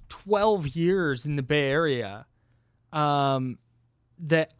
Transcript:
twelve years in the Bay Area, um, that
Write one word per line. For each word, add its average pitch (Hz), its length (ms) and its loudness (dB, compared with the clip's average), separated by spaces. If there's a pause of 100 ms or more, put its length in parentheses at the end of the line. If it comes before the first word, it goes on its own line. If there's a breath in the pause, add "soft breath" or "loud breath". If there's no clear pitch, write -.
twelve 202 580 0
years 165 580 0
in 147 120 -2
the 135 60 -2
Bay 143 260 0
Area, 123 560 -2 (640)
um, 139 680 0 (600)
that 160 400 0